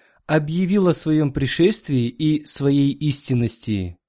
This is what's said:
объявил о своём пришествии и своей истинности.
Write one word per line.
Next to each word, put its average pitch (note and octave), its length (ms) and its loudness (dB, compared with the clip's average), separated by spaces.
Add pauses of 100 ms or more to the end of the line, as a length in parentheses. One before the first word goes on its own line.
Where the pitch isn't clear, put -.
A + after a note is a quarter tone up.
(280)
объявил F3 600 2
о E3 60 4
своём D3+ 400 0
пришествии C#3+ 720 0
и D3+ 380 -2
своей C#3 460 2
истинности. A#2 1040 -2 (120)